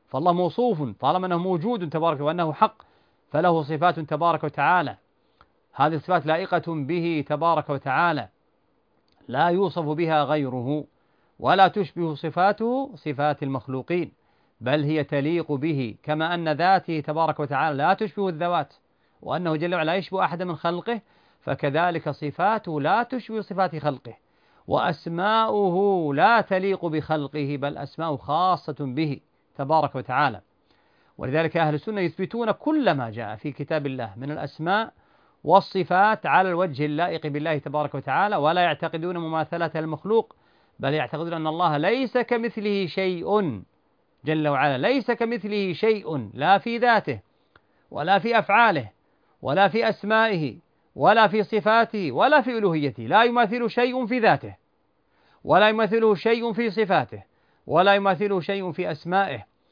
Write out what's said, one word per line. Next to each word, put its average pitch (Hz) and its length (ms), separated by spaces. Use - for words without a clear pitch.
فالله 160 240
موصوف 180 500
طالما 175 260
أنه 175 120
موجود 180 500
تبارك 156 320
وأنه 160 320
حق - 300
فله 165 320
صفات 160 380
تبارك 160 440
وتعالى، 147 520
هذه 151 220
الصفات 156 320
لائقة 170 400
به 165 640
تبارك 156 420
وتعالى 135 580
لا 135 180
يوصف 175 380
بها 151 400
غيره، 135 600
ولا 185 300
تشبه 170 460
صفاته 208 800
صفات 147 480
المخلوقين، 135 720
بل 139 240
هي 151 200
تليق 151 480
به، 135 500
كما 156 320
أن 170 140
ذاته 170 520
تبارك 156 400
وتعالى 143 360
لا 156 180
تشبه 202 340
الذوات، 170 460
وأنه 160 340
جل 175 180
وعلا 160 200
يشبه 190 300
أحد 170 180
من 180 140
خلقه، 175 440
فكذلك 156 680
صفاته 165 720
لا 180 220
تشبه 226 380
صفات 185 360
خلقه، 135 380
وأسماؤه 185 1500
لا 208 260
تليق 190 460
بخلقه، 151 720
بل 143 220
أسماء 151 380
خاصة 160 640
به 143 400
تبارك 143 380
وتعالى. 127 460
ولذلك 156 380
أهل 156 180
السنة 202 260
يثبتون 190 500
كل 285 400
ما 131 200
جاء 107 260
في 143 160
كتاب 147 340
الله 123 300
من 131 140
الأسماء 160 640
والصفات 185 840
على 175 220
الوجه 165 380
اللائق 156 400
بالله 151 320
تبارك 143 360
وتعالى، 156 420
ولا 160 240
يعتقدون 170 580
مماثلة 160 580
المخلوق، 160 600
بل 139 160
يعتقدون 156 380
أن 160 140
الله 160 300
ليس 226 420
كمثله 214 680
شيء 180 760
جل 151 240
وعلا، 139 300
ليس 233 320
كمثله 214 640
شيء، 160 640
لا 165 240
في 233 200
ذاته 208 420
ولا 180 280
في 226 200
أفعاله 196 500
ولا 170 260
في 226 200
أسمائه 202 680
ولا 208 320
في 208 140
صفاته 214 720
ولا 247 280
في 233 180
ألوهيته، 156 440
لا 165 200
يماثل 240 480
شيء 247 360
في 247 120
ذاته، 143 380
ولا 190 240
يماثله 220 460
شيء 233 380
في 226 180
صفاته، 170 520
ولا 185 280
يماثله 196 460
شيء 190 320
في 180 180
أسمائه، 165 560